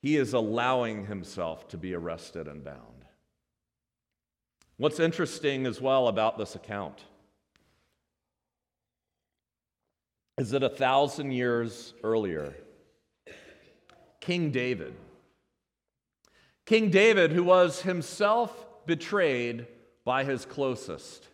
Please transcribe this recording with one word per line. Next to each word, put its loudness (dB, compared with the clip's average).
He 2
is 0
allowing 0
himself -8
to -12
be -6
arrested -8
and -14
bound. -18
What's -2
interesting 0
as -4
well 4
about 0
this -8
account -10
is -2
that 2
a 2
thousand 2
years -2
earlier, -2
King 0
David, -4
King 4
David, 6
who 2
was 6
himself -2
betrayed 0
by 2
his -4
closest -6